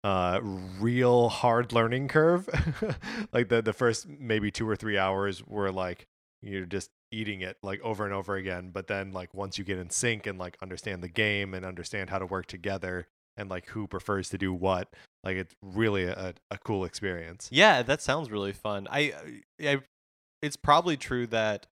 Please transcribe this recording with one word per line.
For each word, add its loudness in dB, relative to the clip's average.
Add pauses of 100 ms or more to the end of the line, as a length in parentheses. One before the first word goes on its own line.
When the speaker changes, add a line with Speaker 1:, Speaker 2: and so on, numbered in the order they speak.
Speaker 1:
Uh, 4
real 4
hard 2
learning 2
curve. 4 (600)
<laughs> -6
Like, 2
the, 4
the 0
first 0
maybe -2
two -4
or 0
three -2
hours 0
were, -2
like, -6 (360)
you're -8
just -6 (200)
eating -6
it, -8
like, -6
over -4
and -4
over -4
again. -6
But -8
then, -4
like, -10
once -8
you -6
get -2
in -8
sync -2
and, -6
like, -10
understand -8
the -8
game 2
and -6
understand -8
how -2
to -2
work -4
together -6 (300)
and, -8
like, -6
who -6
prefers -2
to -6
do 0
what, 0 (360)
like, -2
it's -8
really 2
a, -4 (160)
a -8
cool -2
experience. -6
Speaker 2:
Yeah, 8
that 2
sounds 0
really -2
fun. -4
I, 0 (480)
I, 0 (640)
it's -4
probably 6
true -2
that 0